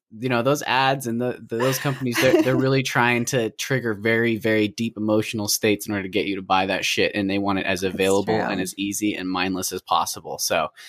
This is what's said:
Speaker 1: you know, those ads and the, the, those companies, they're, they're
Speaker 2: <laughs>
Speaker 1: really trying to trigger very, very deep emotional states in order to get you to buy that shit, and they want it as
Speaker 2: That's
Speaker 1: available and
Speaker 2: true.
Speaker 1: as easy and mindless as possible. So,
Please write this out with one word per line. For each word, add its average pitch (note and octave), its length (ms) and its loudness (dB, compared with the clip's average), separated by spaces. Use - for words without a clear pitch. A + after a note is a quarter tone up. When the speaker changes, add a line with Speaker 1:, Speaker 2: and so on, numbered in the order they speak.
Speaker 1:
you B2 120 -4
know, A#2+ 120 2
those C#3 220 0
ads C3+ 440 2
and A#2 140 -2
the, B2 260 -4
the, A2+ 100 -6
those C3 200 0
companies, C3 440 -2
they're, C3 200 6
they're C3 140 2
Speaker 2:
<laughs> - 0 -
Speaker 1:
really C3+ 280 2
trying A#2+ 420 2
to A2+ 260 0
trigger A#2+ 420 -2
very, A2+ 440 2
very A2 300 2
deep A2+ 300 -4
emotional G#2+ 500 0
states G#2 400 2
in G#2+ 60 -4
order G2 100 -4
to F#2+ 60 -8
get F2+ 160 0
you G2 120 -4
to G2 40 -8
buy F#2+ 240 2
that F#2+ 200 -2
shit, - 280 0
and G2 160 0
they G2 80 0
want G2 220 0
it F2+ 60 -4
as F#2 180 -2
Speaker 2:
That's F#2 100 -2
Speaker 1:
available G2 540 2
and F#2+ 120 -4
Speaker 2:
true. F#2 40 -2
Speaker 1:
as F2+ 140 -6
easy G2+ 380 -2
and F#2 140 -6
mindless F#2 420 -2
as F#2 100 -8
possible. D#2+ 580 -2
So, E2 300 0